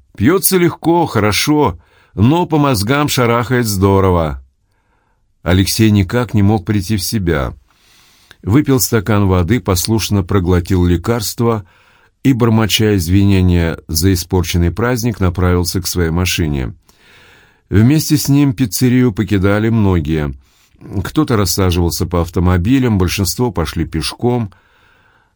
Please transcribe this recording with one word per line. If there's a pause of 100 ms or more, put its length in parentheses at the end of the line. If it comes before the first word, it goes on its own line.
(160)
"Пьётся
легко,
хорошо, (360)
но
по
мозгам
шарахает
здорово". (1000)
Алексей
никак
не
мог
прийти
в
себя. (880)
Выпил
стакан
воды,
послушно
проглотил
лекарство (600)
и,
бормоча
извинения
за
испорченный
праздник,
направился
к
своей
машине. (960)
Вместе
с
ним
пиццерию
покидали
многие. (680)
Кто-то
рассаживался
по
автомобилям,
большинство
пошли
пешком. (840)